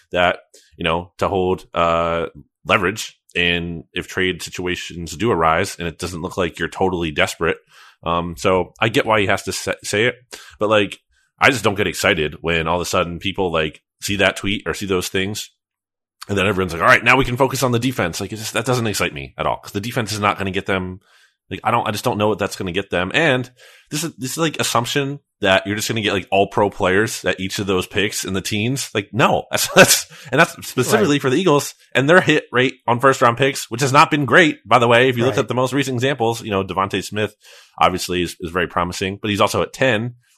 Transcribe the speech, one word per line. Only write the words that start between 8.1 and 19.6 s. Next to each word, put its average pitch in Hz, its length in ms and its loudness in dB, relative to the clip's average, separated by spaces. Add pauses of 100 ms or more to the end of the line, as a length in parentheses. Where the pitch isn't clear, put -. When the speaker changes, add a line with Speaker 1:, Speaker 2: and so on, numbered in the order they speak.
Speaker 1:
so 92 440 0
I 113 80 0
get 113 160 0
why 110 160 2
he 95 60 0
has 98 160 -2
to 95 100 -8
sa-, - 200 -6 (100)
say 107 220 -2
it, 123 100 -2 (440)
but, 104 100 0
like, 104 300 0 (380)
I 107 120 6
just 123 160 -2
don't 104 100 0
get 101 120 0
excited 82 540 0
when 82 260 0
all 85 100 2
of 90 40 0
a 82 40 -4
sudden 87 340 -2
people, 92 320 -4
like, 80 300 -2 (200)
see 101 160 -4
that 95 200 2
tweet 101 280 -4
or 82 80 -4
see - 120 -8
those 92 240 -2
things. 98 400 -6 (800)
And 101 80 -2
then 92 100 2
everyone's 92 240 0
like, 82 100 -4
"All 104 60 4
right, 120 160 6
now 123 140 4
we 135 80 2
can 123 100 -4
focus 127 260 0
on 127 120 0
the 117 60 2
defense." 113 420 -2
Like, 95 100 -8
it 107 60 -10
just, 110 160 -10
that 113 120 -2
doesn't 123 220 0
excite 92 260 -2
me 69 240 -14
at 76 80 -2
all 64 120 0
'cause - 160 -16